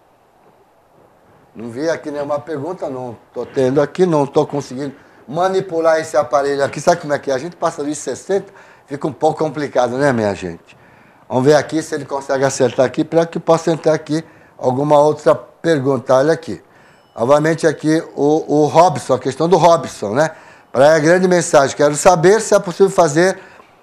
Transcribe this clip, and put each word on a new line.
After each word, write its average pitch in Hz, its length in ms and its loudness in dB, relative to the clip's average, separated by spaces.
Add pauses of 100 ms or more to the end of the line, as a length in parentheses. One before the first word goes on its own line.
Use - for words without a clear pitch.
(1500)
Não 117 160 -14
vi 139 180 -6
aqui 156 220 -6
nenhuma 143 300 -6
pergunta, 160 500 -8
não 127 260 -10 (160)
tô 120 140 -10
tendo 135 340 0
aqui, 147 240 0
não 151 220 2
tô 147 200 0
conseguindo 135 480 -10 (340)
manipular 165 720 0
esse - 160 -8
aparelho 143 480 0
aqui. 147 160 -6
Sabe 175 200 2
como 147 120 -8
é 135 60 0
que - 120 -8
é? 131 40 0
A 127 40 -2
gente 170 160 -10
passa 160 300 -4
dos 147 120 -6
sessenta, 190 560 -6 (340)
fica 139 200 -8
um 151 60 -6
pouco 156 260 -2
complicado, 127 580 -2
né, 139 160 2
minha 107 220 0
gente? 85 420 -12 (520)
Vamos 127 160 -2
ver 151 100 6
aqui 151 260 -2
se 156 140 -8
ele 143 100 -8
consegue 135 400 -4
acertar 131 400 0
aqui, 139 200 -2
pra 160 200 0
que 165 140 -8
possa 165 320 0
entrar 156 240 0
aqui 156 300 -6 (340)
alguma 143 400 2
outra 147 360 2
pergunta. 135 800 -2
Olha 143 180 2
aqui. 107 300 -8 (540)
Novamente 151 500 2
aqui 156 360 0 (140)
o, 147 460 0
o 151 40 4
Robson, 143 480 2
a 117 60 0
questão 151 280 -4
do 175 80 4
Robson, 160 540 2
né? 151 220 -2 (400)
Praia 151 260 6
Grande, 180 300 2
mensagem: 156 480 2
"Quero 147 180 2
saber 180 460 4
se 214 120 -2
é 202 60 6
possível 190 320 0
fazer 175 480 2 (440)